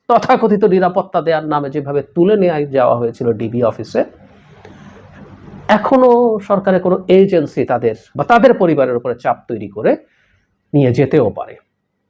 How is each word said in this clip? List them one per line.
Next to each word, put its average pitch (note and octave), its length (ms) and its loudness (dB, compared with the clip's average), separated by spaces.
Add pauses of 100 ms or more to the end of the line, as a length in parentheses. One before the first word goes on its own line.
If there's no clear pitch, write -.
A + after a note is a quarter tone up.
তথাকথিত A3 560 2
নিরাপত্তা F3+ 580 0
দেওয়ার D#3 240 -2
নামে D3 240 -4
যেভাবে C#3+ 320 -6
তুলে F3+ 340 0
নিয়ে E3+ 300 0
যাওয়া B2+ 300 2
হয়েছিল A#2 360 -4
ডিবি A2+ 300 -6
অফিসে, - 420 -4 (1600)
এখনো A#3+ 720 2
সরকারের F#3+ 420 -2
কোনো F#3 280 -2
এজেন্সি F#3 560 2
তাদের B2 300 -2 (220)
বা C#3 80 -4
তাদের A#3+ 300 4
পরিবারের C#3+ 420 0
উপরে A#2+ 180 -6
চাপ B2 240 -4 (100)
তৈরি G#2 200 -8
করে G#2 280 -2 (800)
নিয়ে C3 200 2
যেতেও C3 360 2
পারে। - 260 -12 (540)